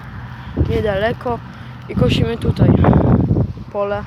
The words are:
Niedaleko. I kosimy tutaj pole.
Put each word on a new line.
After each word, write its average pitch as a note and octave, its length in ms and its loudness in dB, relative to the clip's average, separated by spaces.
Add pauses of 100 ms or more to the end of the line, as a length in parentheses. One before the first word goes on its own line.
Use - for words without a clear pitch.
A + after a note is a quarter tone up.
(680)
Niedaleko. A3 720 0 (500)
I - 60 -8
kosimy A#3 420 2
tutaj - 320 2 (1040)
pole. G3+ 340 -2